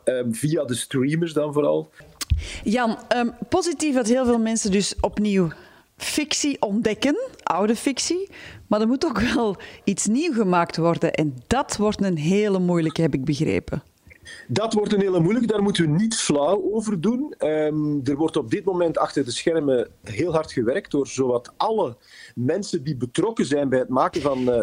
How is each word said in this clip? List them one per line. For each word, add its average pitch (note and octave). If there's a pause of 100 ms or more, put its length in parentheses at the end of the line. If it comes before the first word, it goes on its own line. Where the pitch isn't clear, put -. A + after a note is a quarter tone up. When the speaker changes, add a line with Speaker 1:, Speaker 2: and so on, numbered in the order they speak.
Speaker 1:
ehm, B2+
via D3+
de B2
streamers D3+
dan D3
vooral. D3+ (760)
Speaker 2:
Jan, A#3 (100)
ehm, A#3+ (200)
positief D#4
dat B3
heel B3
veel A#3+
mensen A3
dus G3
opnieuw F#3+ (480)
fictie -
ontdekken, A3 (260)
oude G#3
fictie, E4+ (380)
maar G#3+
er A3
moet C4+
ook A3+
wel A3+ (280)
iets -
nieuw C#4
gemaakt F3+
worden E3
en D3+ (120)
dat -
wordt G#3
een F#3+
hele G3
moeilijke, E3+
heb D#3+
ik C3+
begrepen. - (640)
Speaker 1:
Dat G#3+
wordt G#3
een G3+
hele F#3+
moeilijke, A3
daar G#3+
moeten G3+
we D#3
niet A3+
flauw D#3+
over A3
doen. B3
Ehm, D3+
er C#3
wordt D#3
op A#2+
dit F3+
moment F3
achter C#3+
de A#2+
schermen C#3+ (140)
heel D3
hard D#3
gewerkt C3+
door C#3
zowat B2
alle F#3+ (380)
mensen D#3
die D3
betrokken F3
zijn C#3+
bij B2+
het B2
maken D3+
van, C3
eh, A#2